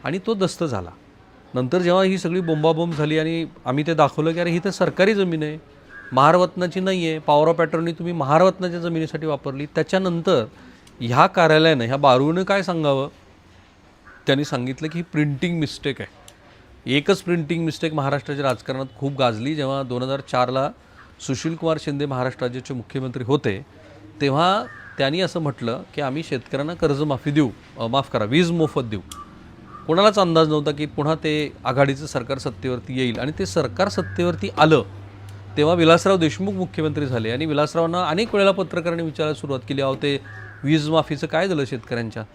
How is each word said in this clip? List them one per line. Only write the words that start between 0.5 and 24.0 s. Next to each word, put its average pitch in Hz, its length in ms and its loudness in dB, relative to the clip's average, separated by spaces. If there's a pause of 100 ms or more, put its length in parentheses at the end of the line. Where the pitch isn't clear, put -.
झाला. 104 260 -4 (640)
नंतर 127 260 0
जेव्हा 180 240 4
ही 190 140 2
सगळी 175 240 -2
बोंबाबोंब 160 520 2
झाली 151 260 0
आणि 165 260 -2 (200)
आम्ही 143 220 0
ते 170 60 0
दाखवलं 156 400 2
की 165 60 -4
"अरे, 175 100 0
ही 170 100 0
तर 196 100 -4
सरकारी 185 460 2
जमीन 175 280 0
आहे, 151 140 -6 (540)
महारवतनाची 175 680 4
नाही 185 300 0
आहे, 160 100 -2
power 156 360 4
of 165 120 2
attorney 170 260 -2
तुम्ही 170 200 -6
महारवतनाच्या 170 680 2
जमिनीसाठी 160 480 -4
वापरली." 139 380 -4
त्याच्यानंतर 170 800 0 (540)
ह्या 127 280 4
कार्यालयानं, 156 580 4
ह्या 127 120 -2
बारूनं 143 460 4
काय 196 200 0
सांगावं? 151 460 0 (1160)
त्यांनी 143 180 2
सांगितलं 131 420 -6
की 160 120 -6
ही 175 120 -6
प्रिंटिंग 151 480 0
मिस्टेक 139 420 -4
आहे. - 240 -14 (680)
एकच 185 260 2
प्रिंटिंग 170 440 -2
मिस्टेक 156 280 -4
महाराष्ट्राच्या 143 520 -2
राजकारणात 135 400 -4 (120)
खूप 139 200 -6
गाजली, 123 380 0
जेव्हा 139 280 -4
दोन 123 200 -6
हजार 135 160 -4
चारला 131 500 0 (500)
सुशीलकुमार 160 600 -2
शिंदे 143 260 -4
महाराष्ट्र 127 380 -4
राज्याचे 127 300 -6
मुख्यमंत्री 127 500 -6
होते, 120 420 0 (560)